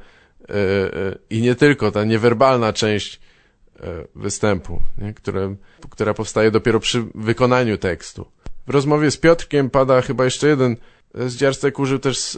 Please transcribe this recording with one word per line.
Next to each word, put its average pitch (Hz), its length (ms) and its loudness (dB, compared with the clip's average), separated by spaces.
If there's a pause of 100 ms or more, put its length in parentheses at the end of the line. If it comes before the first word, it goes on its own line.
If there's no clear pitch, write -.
(400)
y, - 140 -14
y, 95 640 -2 (120)
i 113 120 -2
nie 123 120 2
tylko, 123 360 2
ta 104 140 0
niewerbalna 113 680 2
część, 107 480 -2 (560)
y, - 40 -20 (340)
występu, 101 680 -2 (160)
nie? 104 160 -6
Które, 98 400 -6 (360)
która 104 240 -2
powstaje 110 360 0
dopiero 110 300 2
przy 117 240 -2 (100)
wykonaniu 117 640 0
tekstu. 90 480 -6 (400)
W - 40 -12
rozmowie 147 400 2
z - 60 -4
Piotrkiem 147 540 2
pada 131 320 4
chyba 127 220 -2
jeszcze 127 240 0
jeden 127 280 2 (380)
z 120 220 -6
Dziarstek 135 420 0
użył 135 200 0
też, - 400 -4